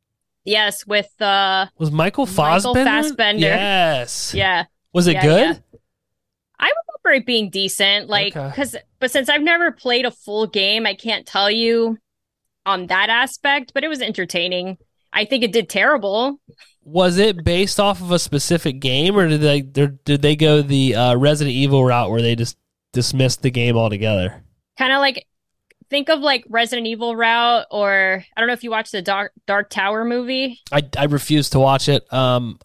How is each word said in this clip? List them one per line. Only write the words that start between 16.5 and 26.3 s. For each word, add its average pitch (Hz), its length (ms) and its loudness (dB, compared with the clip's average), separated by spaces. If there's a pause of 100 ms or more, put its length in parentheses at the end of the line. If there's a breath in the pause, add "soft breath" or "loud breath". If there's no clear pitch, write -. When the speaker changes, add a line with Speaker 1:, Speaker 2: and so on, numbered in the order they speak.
Speaker 2:
Was 180 340 0
it 196 260 2
based 180 360 0
off 202 220 2
of 175 100 -4
a 175 80 2
specific 147 600 -2
game, 139 380 0
or 185 100 4
did 151 140 2
they, 147 200 2
did 139 600 -2
they 147 140 4
go 151 260 4
the, 135 340 2
uh, 123 200 2
Resident 143 400 2
Evil 139 280 4
route 120 280 2
where 113 100 0
they 117 140 2
just 117 220 -4 (360)
dismissed 127 480 0
the 135 80 0
game 120 260 0
altogether? 104 680 -2 (340)
Speaker 1:
Kinda 262 220 2
like, 269 260 -2 (640)
think 277 200 -2
of, 320 100 2
like, 269 300 0